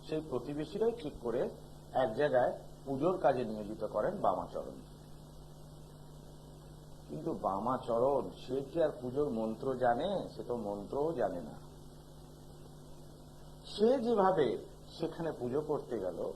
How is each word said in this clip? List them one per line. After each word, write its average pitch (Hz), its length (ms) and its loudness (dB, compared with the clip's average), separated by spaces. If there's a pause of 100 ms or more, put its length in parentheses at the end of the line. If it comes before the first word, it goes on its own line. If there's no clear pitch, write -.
সেই 156 120 0 (100)
প্রতিবেশীরাই 147 680 0
ঠিক 143 220 -6
করে 117 180 2 (600)
এক 123 60 4 (100)
জায়গায় 139 320 6 (340)
পুজোর 139 380 4
কাজে 127 280 6
নিয়োজিত 107 320 -4 (120)
করেন 123 180 2 (120)
বামাচরণ। 85 520 0 (2250)
কিন্তু 151 220 -2 (160)
বামাচরণ 120 760 4 (200)
সে 127 140 -2 (120)
কি - 160 -2
আর 147 60 4 (100)
পুজোর 127 280 2 (100)
মন্ত্র 110 280 0 (160)
জানে? 123 260 4 (240)
সে - 160 -8
তো 123 60 2 (120)
মন্ত্রও 104 440 0 (100)
জানে 87 260 0
না। - 80 -10 (2250)
সে 202 160 6 (160)
যেভাবে 185 420 6 (500)
সেখানে 156 320 -2 (100)
পুজো 123 200 2 (100)
করতে 131 260 0 (100)
গেল 87 140 -2 (160)